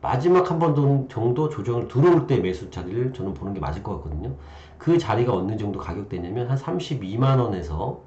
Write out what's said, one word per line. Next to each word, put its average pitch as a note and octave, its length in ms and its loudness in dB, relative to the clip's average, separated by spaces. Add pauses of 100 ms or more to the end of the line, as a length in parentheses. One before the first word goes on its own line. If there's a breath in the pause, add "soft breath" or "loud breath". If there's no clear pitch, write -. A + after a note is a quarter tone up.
마지막 F3 480 4
한 E3 80 0
번 D#3+ 160 4
정-, C#3 360 4
정도 B2 400 0
조정을 A#2 400 -2
들어올 D#3 380 6
때 B2+ 100 2
매수 F#2 320 -2
자리를 A#2+ 420 -4
저는 F#2+ 220 -6
보는 G2 200 -6
게 F2+ 60 -6
맞을 D#2 240 -4
것 F#2+ 140 -6
같거든요. D2+ 380 -6 (420 loud breath)
그 E3 200 4
자리가 A#2 380 2
어느 G2 220 -2
정도 G2+ 220 -4
가격대냐면 G2 720 -6
한 C3+ 60 2
삼십이만 C3 840 0
원에서 F#2+ 680 -4